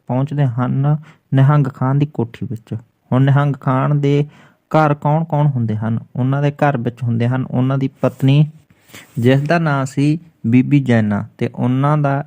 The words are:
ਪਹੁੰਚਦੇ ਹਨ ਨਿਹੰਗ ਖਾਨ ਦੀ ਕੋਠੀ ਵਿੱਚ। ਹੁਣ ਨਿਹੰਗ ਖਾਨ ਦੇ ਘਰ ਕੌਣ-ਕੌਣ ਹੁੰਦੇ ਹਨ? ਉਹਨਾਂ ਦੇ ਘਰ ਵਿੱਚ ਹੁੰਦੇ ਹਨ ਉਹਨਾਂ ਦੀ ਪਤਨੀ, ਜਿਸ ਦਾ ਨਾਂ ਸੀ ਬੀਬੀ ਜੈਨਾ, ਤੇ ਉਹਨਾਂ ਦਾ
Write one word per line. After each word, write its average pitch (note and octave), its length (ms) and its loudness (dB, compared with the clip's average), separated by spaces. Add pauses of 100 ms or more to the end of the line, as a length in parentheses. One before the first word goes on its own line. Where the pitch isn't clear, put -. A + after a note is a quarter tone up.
ਪਹੁੰਚਦੇ C#3 400 -2
ਹਨ C3 500 0 (380)
ਨਿਹੰਗ C3+ 320 4
ਖਾਨ C3+ 320 -2
ਦੀ D3 80 0
ਕੋਠੀ - 440 -8
ਵਿੱਚ। - 240 -12 (380)
ਹੁਣ B2+ 100 2
ਨਿਹੰਗ C#3 380 2
ਖਾਨ C#3+ 400 0
ਦੇ C#3+ 260 0 (440)
ਘਰ D#3 240 2
ਕੌਣ-ਕੌਣ D3+ 520 0
ਹੁੰਦੇ A#2 300 -2
ਹਨ? A2 220 -4 (180)
ਉਹਨਾਂ C3+ 260 -2
ਦੇ D3 100 2
ਘਰ C#3+ 240 0
ਵਿੱਚ A#2 260 -6
ਹੁੰਦੇ A#2 260 0
ਹਨ C3 160 -2
ਉਹਨਾਂ C3 340 -2
ਦੀ C3+ 100 -2 (120)
ਪਤਨੀ, C3+ 460 2 (720)
ਜਿਸ C3 220 4
ਦਾ D#3 180 0
ਨਾਂ C#3+ 280 0
ਸੀ D3+ 320 0 (280)
ਬੀਬੀ C3 340 4
ਜੈਨਾ, A2 460 0 (120)
ਤੇ A#2+ 160 -4
ਉਹਨਾਂ C3 440 0
ਦਾ C#3+ 280 -2